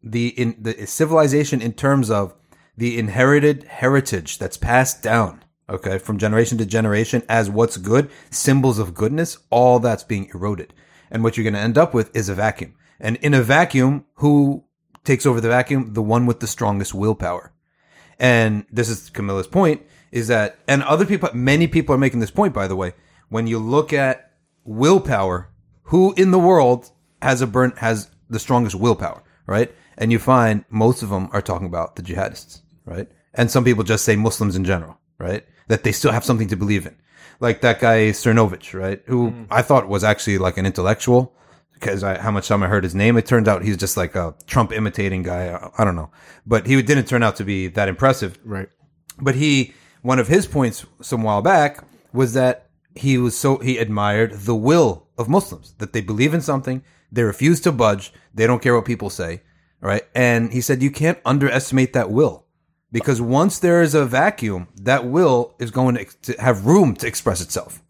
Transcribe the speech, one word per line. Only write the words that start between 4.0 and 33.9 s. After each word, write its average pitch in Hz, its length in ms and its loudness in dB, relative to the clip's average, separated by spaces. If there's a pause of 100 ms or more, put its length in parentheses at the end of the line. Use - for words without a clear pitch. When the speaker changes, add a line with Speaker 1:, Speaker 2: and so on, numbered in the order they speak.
Speaker 1:
that's - 180 -8
passed 156 460 0
down, 110 420 0 (240)
okay, 95 300 -6
from 107 200 -6
generation 110 400 2
to 110 80 -2
generation 110 640 0
as 110 220 0
what's 104 260 0
good, 113 340 0 (200)
symbols 131 480 2
of 87 160 -6
goodness, 143 440 -4 (120)
all 123 280 4
that's 113 240 -2
being 98 320 -6
eroded. 92 380 -8 (380)
And 113 120 -4
what 113 140 0
you're 113 80 -2
gonna 104 180 -2
end 113 160 0
up 170 140 2
with 113 240 -2
is 104 120 -4
a 98 60 -4
vacuum. 104 400 -4 (240)
And 113 180 -4
in 147 180 0
a 131 80 4
vacuum, 135 720 2
who 143 500 2 (400)
takes 135 220 2
over 120 140 2
the 113 80 0
vacuum? 123 440 0
The 110 100 -2
one 113 240 2
with 120 140 0
the 113 60 -8
strongest 101 480 -4
willpower. 95 580 -4 (680)
And 113 540 2
this 113 160 -2
is 110 220 -10
Camilla's 98 360 -6
point, 170 360 2 (280)
is 113 180 -6
that, 107 380 0
and 139 160 2
other 156 240 2
people, 180 280 -2
many 135 320 2
people 151 280 0
are 127 40 2
making 127 220 0
this 107 100 -4
point, 185 240 0
by 98 120 -4
the 92 100 -4
way, 90 180 -6 (340)
when 113 180 -4
you 113 120 -2
look 139 340 -2
at 135 400 -2 (320)
willpower, 110 840 0 (360)
who 185 320 2
in 190 140 4
the 185 80 4
world 170 520 4 (300)
has 131 220 0
a 131 40 0
burn, 123 320 0
has 113 300 -4 (220)
the 113 80 -6
strongest 120 380 0
willpower, 98 460 -2 (240)
right? 107 280 -2 (240)
And 113 140 -2
you 113 60 2
find 113 520 2
most 113 320 0
of 104 80 -8
them 95 220 -4
are 101 100 -2
talking 95 240 -6
about 85 300 -8
the 90 60 -14
jihadists, - 580 -10 (240)
right? 87 240 -12 (260)
And 120 160 0
some 123 140 2
people 110 200 2
just 110 200 0